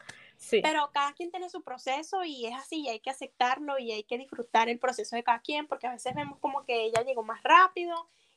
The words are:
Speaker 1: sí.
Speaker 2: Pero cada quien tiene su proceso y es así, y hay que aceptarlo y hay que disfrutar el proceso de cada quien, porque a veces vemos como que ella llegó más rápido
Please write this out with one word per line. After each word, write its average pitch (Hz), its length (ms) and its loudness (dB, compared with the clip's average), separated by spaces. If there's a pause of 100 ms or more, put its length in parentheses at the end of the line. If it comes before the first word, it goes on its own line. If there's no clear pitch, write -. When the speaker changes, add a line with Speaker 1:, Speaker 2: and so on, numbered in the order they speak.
(360)
Speaker 1:
sí. - 260 2
Speaker 2:
Pero 311 300 2
cada 285 220 0
quien 349 160 -8
tiene 359 200 -8
su 330 120 -10
proceso 285 600 -4
y 262 220 -6
es 233 80 -8
así, 294 280 -6
y 269 60 -4
hay 226 120 -6
que 262 100 -6
aceptarlo 269 680 -2
y 233 140 -4
hay 214 120 -6
que 240 140 -4
disfrutar 233 500 2
el 240 100 -2
proceso 247 380 -2
de 240 80 -2
cada 226 160 2
quien, 302 260 -4
porque 262 220 -6
a 247 40 -4
veces 247 220 -6
vemos 285 260 -6
como 277 240 -4
que 233 200 0
ella 226 180 2
llegó 247 220 -2
más 226 180 -10
rápido 349 640 4 (280)